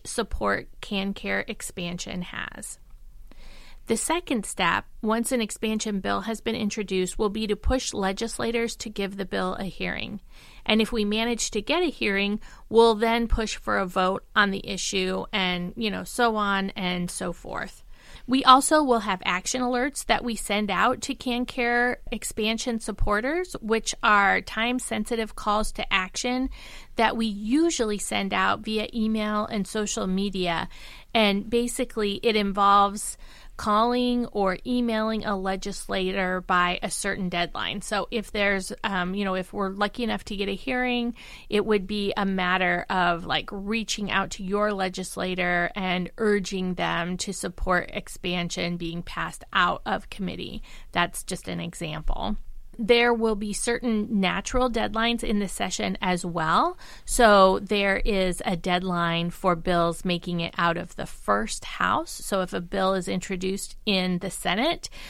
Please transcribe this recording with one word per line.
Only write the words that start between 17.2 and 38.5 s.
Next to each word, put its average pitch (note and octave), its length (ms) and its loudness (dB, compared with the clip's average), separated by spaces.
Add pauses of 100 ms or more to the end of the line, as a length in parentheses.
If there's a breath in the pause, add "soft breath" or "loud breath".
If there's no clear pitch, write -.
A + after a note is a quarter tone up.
forth. - 480 -10 (460 soft breath)
We C4+ 160 4
also D4+ 400 8
will A#3+ 160 4
have G3 260 -4
action F#3+ 380 0
alerts B3 420 -2
that - 180 2
we A#3 120 -2
send G#3 340 -2
out G3 320 2
to C4+ 140 -4
CanCare A#3+ 800 0 (160)
expansion A3+ 680 -2
supporters, B3+ 800 0
which A3 440 0
are G3+ 380 6
time-sensitive A3+ 920 -2
calls G#3+ 360 0
to - 200 -4
action B3 600 0 (440 loud breath)
that A3+ 220 4
we A3+ 80 0
usually A3 720 2
send G3+ 380 -2
out G3 240 2
via G#3+ 340 -2
email G#3+ 540 0
and G3 180 -2
social G#3+ 400 -2
media. F#3 640 0 (420 loud breath)
And G3+ 380 4
basically, A#3 720 0
it A3+ 140 4
involves G3+ 800 4 (400 soft breath)
calling A#3+ 720 2
or F#3+ 380 0
emailing A3 600 0
a G#3 120 0
legislator F#3+ 1000 -2
by F3+ 420 2
a G3 80 -2
certain G3 380 -2
deadline. F3 540 -2
So - 280 -2
if A3 220 -4
there's, G3+ 400 0 (140)